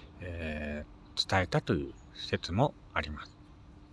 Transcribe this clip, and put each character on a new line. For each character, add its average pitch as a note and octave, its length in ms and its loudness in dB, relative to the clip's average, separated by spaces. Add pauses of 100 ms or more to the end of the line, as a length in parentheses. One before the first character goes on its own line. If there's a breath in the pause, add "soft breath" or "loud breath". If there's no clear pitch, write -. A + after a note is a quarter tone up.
(220 loud breath)
え D2+ 640 -4 (300)
ー、 - 140 0
伝 F#2+ 140 6
え F2 40 2
た D#3 140 4
と - 120 2
い C#2+ 160 2
う - 40 -10 (220)
説 - 360 -2
も A2+ 220 6 (200)
あ - 80 4
り - 80 -4
ま - 160 -6
す。 - 80 -18 (600)